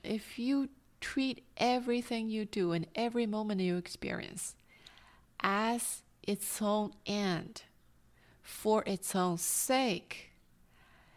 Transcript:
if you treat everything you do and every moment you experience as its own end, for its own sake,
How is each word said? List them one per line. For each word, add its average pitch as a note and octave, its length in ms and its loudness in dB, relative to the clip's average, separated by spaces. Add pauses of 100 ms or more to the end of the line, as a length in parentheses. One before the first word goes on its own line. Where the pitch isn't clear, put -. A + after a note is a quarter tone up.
if - 340 -4
you C4+ 300 0 (320)
treat - 420 -2 (140)
everything A#3+ 720 0
you G#3+ 160 -2
do F#3+ 280 0
and E3 220 2
every A#3 320 0
moment G#3 360 0
you F3+ 140 2
experience - 800 -6 (840)
as A3 640 2 (200)
its - 400 -2
own G#3 300 2 (140)
end, G3+ 560 -2 (800)
for - 440 2
its F#3+ 300 -2
own F3+ 220 2
sake, - 920 0 (840)